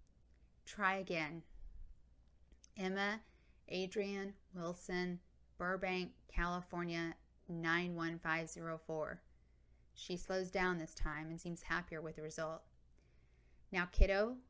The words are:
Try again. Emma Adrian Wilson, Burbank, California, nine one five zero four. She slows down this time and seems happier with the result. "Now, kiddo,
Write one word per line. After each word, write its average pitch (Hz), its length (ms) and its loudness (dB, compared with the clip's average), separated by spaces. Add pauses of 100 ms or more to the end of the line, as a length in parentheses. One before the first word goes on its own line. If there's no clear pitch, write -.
(640)
Try 190 300 2
again. 170 480 -2 (1400)
Emma 202 420 0 (480)
Adrian 196 640 -2 (220)
Wilson, 180 640 -2 (400)
Burbank, 185 540 0 (160)
California, 175 880 0 (320)
nine 170 480 2
one 165 240 -2
five 160 280 0
zero 165 380 -6
four. 160 340 -4 (760)
She - 220 -4
slows 185 340 -2
down 185 280 2
this 160 160 -6
time 156 340 0
and 165 120 -6
seems 170 220 -6
happier 170 380 -2
with 165 140 -8
the 156 80 -8
result. 156 400 -4 (1120)
"Now, 180 140 2
kiddo, 202 500 8 (140)